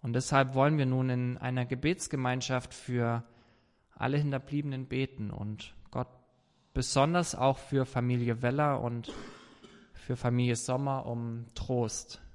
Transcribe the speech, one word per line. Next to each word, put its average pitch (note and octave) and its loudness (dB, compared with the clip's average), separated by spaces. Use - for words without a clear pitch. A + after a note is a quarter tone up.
Und A#2+ -2
deshalb C3 4
wollen C#3+ 6
wir C#3 4
nun C3 2
in B2 0
einer B2+ -2
Gebetsgemeinschaft C3 -2
für A#2 0
alle C#3 0
Hinterbliebenen C#3 -2
beten B2+ -4
und - -8
Gott B2 -4
besonders D#3 4
auch C3+ 4
für C3+ 0
Familie A#2+ 0
Weller C#3 2
und A#2 -4
für - -6
Familie B2 2
Sommer C3+ -2
um A#2 -6
Trost - -2